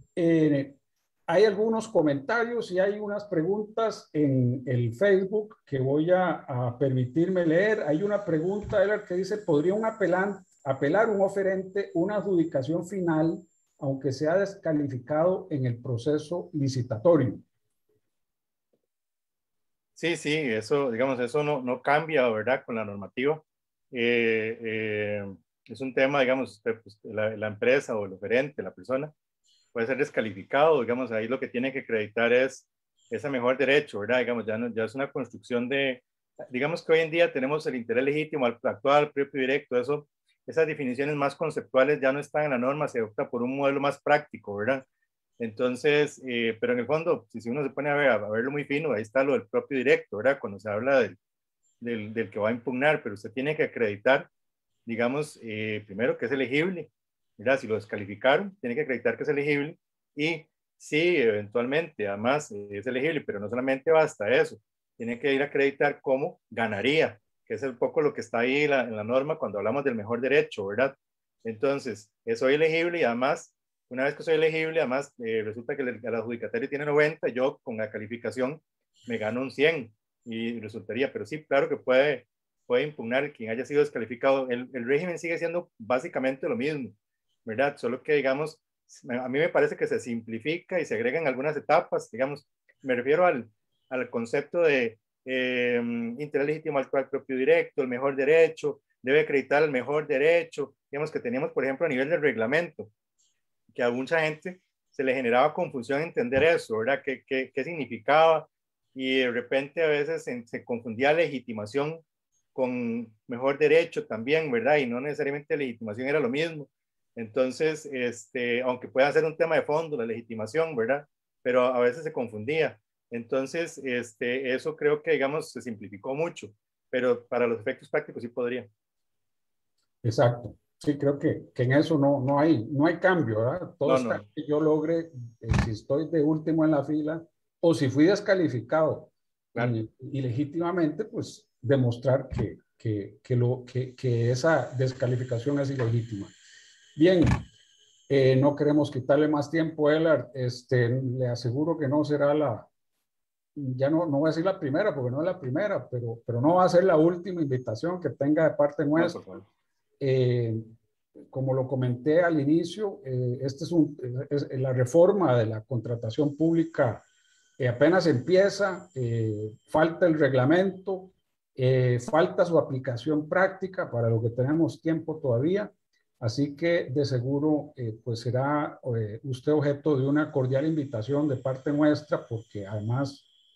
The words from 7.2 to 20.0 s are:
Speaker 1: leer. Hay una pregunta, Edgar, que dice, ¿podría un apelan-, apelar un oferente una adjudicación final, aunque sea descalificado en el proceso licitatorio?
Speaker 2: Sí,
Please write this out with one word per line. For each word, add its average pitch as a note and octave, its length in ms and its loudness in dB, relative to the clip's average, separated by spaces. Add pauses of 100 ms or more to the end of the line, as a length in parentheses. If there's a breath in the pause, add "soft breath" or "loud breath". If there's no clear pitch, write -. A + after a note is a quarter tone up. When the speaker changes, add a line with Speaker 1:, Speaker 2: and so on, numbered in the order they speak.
Speaker 1:
leer. G3+ 380 2
Hay D#3+ 200 0
una G3+ 200 0
pregunta, F#3+ 600 0
Edgar, G3+ 220 0
que F3+ 100 -6
dice, F#3+ 240 -2
¿podría E3+ 340 2
un A3 120 0
apelan-, G3 580 0 (220)
apelar C#3+ 440 2
un G3 120 2
oferente F#3+ 720 0
una F#3+ 240 0
adjudicación E3+ 680 0
final, E3+ 560 0 (380)
aunque C3+ 320 -2
sea D#3 260 0
descalificado D#3+ 1120 -2
en C3+ 160 -2
el A#2 160 -4
proceso D3+ 720 -4
licitatorio? C3 840 2 (2500)
Speaker 2:
Sí, E3 240 -2